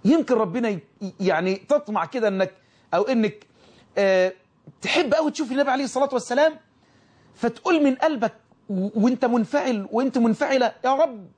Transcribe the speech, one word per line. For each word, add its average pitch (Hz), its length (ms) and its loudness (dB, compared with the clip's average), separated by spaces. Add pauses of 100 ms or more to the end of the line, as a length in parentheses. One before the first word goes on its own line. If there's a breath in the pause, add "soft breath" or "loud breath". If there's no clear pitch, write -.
يمكن 254 300 2
ربنا 220 340 -2
ي-، 185 140 -6 (380)
يعني 185 340 0
تطمع 214 500 -2
كده 220 240 -2
إنك 190 260 -2 (400 soft breath)
أو 180 80 2
إنك، 226 440 -2 (520 soft breath)
آه، 185 340 2 (500)
تحب 302 320 0
أوي 311 160 0
تشوف 269 220 -6
النبي 277 180 0
عليه 269 140 0
الصلاة 262 280 -2
والسلام، 285 440 0 (800 soft breath)
فتقول 294 480 0
من 269 120 4
قلبك 254 400 -2 (340)
و-، 202 360 -2
وإنت 247 200 0
منفعل 240 680 -2
وإنت 254 260 0
منفعلة: 240 560 2 (100)
"يا 262 100 2
رب". 254 320 0 (120)